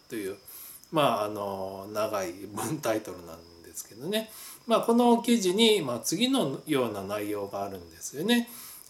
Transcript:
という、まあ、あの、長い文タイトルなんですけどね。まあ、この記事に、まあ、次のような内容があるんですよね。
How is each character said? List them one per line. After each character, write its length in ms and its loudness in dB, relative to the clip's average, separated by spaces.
と 80 -8
い 140 -6
う、 60 -10
ま 300 2
あ、 40 -2
あ 40 -2
の、 640 -6
長 320 -2
い 80 -6
文 460 -6
タ 160 0
イ 80 -4
ト 100 -12
ル 140 -14
な 80 -14
ん 280 -20
で 120 -20
す 120 -12
け 80 -20
ど 120 -12
ね。 240 -4
ま 120 4
あ、 20 -2
こ 140 4
の 240 8
記 200 4
事 160 2
に、 280 6
ま 140 -2
あ、 40 -6
次 300 0
の 360 0
よ 220 2
う 60 -6
な 80 -6
内 260 -4
容 180 -4
が 160 -6
あ 60 -4
る 80 -10
ん 140 -16
で 100 -20
す 160 -12
よ 80 -4
ね。 240 2